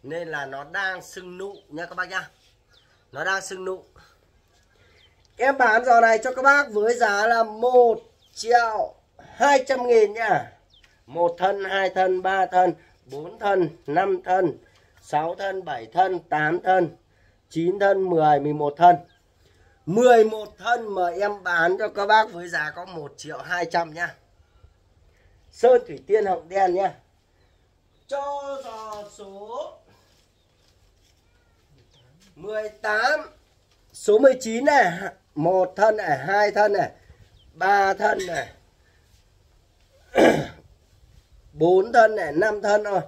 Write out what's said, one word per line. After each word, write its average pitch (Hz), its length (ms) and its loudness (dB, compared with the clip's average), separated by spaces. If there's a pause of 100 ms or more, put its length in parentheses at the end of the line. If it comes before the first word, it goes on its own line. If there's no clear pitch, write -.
Nên 165 240 -12
là 147 180 -10
nó 135 180 -14
đang 185 380 -8
sưng 180 360 -18
nụ 196 180 -14 (140)
nha 160 160 -12
các 175 100 -18
bác 180 140 -8
nhá. 185 200 -10 (840)
Nó 139 120 -10
đang 190 180 -2
sưng 185 240 -12
nụ. 185 180 -10 (1500)
Em 269 200 0
bán 240 280 2
giò 233 160 6
này 226 220 4
cho 254 100 -4
các 254 80 -6
bác 277 300 4
với 208 240 0
giá 214 320 0
là 233 160 2
một 226 560 2 (340)
triệu 226 600 0 (220)
hai 277 500 2
trăm 254 200 -2
nghìn 214 260 4
nha. 196 380 -2 (540)
Một 170 320 -2
thân, 196 260 -2
hai 190 260 -2
thân, 185 320 0
ba 185 240 0
thân, 180 280 2 (320)
bốn 151 340 -14
thân, 190 300 0 (180)
năm 180 380 -2
thân, 185 320 0 (440)
sáu 160 340 -6
thân, 190 300 -8
bảy 123 200 -10
thân, 180 340 0
tám 156 420 -2
thân, 185 340 0 (540)
chín 175 300 -4
thân, 190 300 0
mười, 156 300 2
mười 147 140 -4
một 147 240 -4
thân. 175 180 8 (920)
Mười 226 380 6
một 214 340 -4
thân 220 380 -4
mà 180 140 -2
em 196 340 -6
bán 175 360 0
cho 214 80 -4
các 202 180 -6
bác 220 280 4
với 175 140 -12
giá 156 280 -6
có 175 100 -14
một 160 320 -14
triệu 151 200 -16
hai 170 280 -6
trăm 165 280 -4
nha. 165 220 -8 (1400)
Sơn 240 360 4
thủy 156 200 -14
tiên 208 180 2
họng 165 240 -4
đen 185 260 0
nha. 190 180 -2 (1120)
Cho 277 560 -8
giò 220 400 -16 (140)
số 208 560 -16 (2500)
mười 214 340 -8
tám, 226 600 -2 (640)
số 214 260 2
mười 262 220 6
chín 226 240 -4
này, 262 260 4 (440)
một 180 400 0
thân 214 220 2
này, 165 200 -2
hai 196 340 0
thân 202 220 2
này, 180 180 -2 (640)
ba 196 400 2
thân 208 340 -2
này, 139 220 -8 (1600)
<clears throat> - 360 4 (1040)
bốn 185 400 2
thân 220 220 6
này, 170 160 -4
năm 208 300 -2
thân 208 220 0
thôi. 196 240 -2